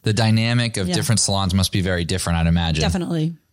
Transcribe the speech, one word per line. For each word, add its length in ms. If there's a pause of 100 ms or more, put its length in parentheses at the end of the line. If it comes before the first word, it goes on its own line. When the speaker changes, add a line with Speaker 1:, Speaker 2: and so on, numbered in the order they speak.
Speaker 1:
the 100
dynamic 640
of 120
Speaker 2:
Yeah. 60
Speaker 1:
different 260
salons 340
must 180
be 80
very 240
different, 340
I'd 80
imagine. 360
Speaker 2:
Definitely. 520 (180)